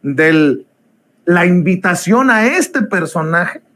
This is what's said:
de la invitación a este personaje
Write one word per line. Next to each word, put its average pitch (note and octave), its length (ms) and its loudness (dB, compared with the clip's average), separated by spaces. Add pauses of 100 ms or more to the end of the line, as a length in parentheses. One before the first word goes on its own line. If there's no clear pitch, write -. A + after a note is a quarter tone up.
de D3+ 600 2 (600)
la F3 180 2
invitación F3+ 840 0
a A3 160 2
este D4 360 -2
personaje E3 800 -4 (160)